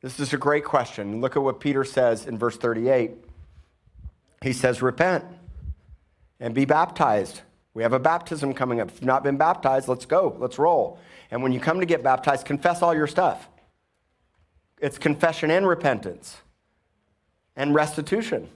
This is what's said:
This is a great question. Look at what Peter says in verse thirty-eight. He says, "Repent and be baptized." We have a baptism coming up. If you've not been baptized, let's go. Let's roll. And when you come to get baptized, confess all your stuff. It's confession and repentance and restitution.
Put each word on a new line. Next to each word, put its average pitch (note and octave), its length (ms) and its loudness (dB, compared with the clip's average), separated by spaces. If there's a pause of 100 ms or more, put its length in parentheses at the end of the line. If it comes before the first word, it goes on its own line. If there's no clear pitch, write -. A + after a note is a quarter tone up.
This C3 180 -12
is C#3 140 -2
a C#3+ 40 -2
great D3 280 2
question. A2 560 -2
Look C3 140 -2
at C#3 80 2
what C3 180 0
Peter C3+ 240 0
says A#2+ 400 2
in A2+ 120 -8
verse A#2 200 -2
thirty-eight. A#2+ 600 0 (1200)
He C3+ 100 -2
says, B2+ 300 0
"Repent D#3+ 420 2 (1160)
and A#2 120 -6
be C3+ 120 2
baptized." D3 760 2 (340)
We A2+ 80 -2
have A#2 100 4
a C3 60 2
baptism D#3 540 0
coming B2+ 280 -2
up. F#2+ 60 -4
If - 80 -18
you've - 80 -14
not C3 200 2
been C#3 140 0
baptized, C3+ 500 2
let's B2+ 180 -4
go. F3 340 2
Let's B2 180 -6
roll. C#3 420 2 (300)
And B2 140 -6
when C3 80 2
you B2 80 -2
come E3 200 0
to F3+ 60 0
get E3+ 160 0
baptized, C3 440 0
confess E3+ 360 0
all E3+ 140 4
your D3+ 120 0
stuff. D#3 400 0 (1300)
It's C#3+ 180 -4
confession D#3 540 0
and F#3+ 160 4
repentance C3 720 -2 (1120)
and C#3+ 200 0
restitution. D3+ 800 -2